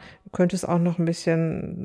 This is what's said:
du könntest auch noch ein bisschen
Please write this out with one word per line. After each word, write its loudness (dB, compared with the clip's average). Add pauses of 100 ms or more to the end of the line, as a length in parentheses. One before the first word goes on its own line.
(240)
du -20
könntest 0
auch 2
noch 2
ein 2
bisschen -2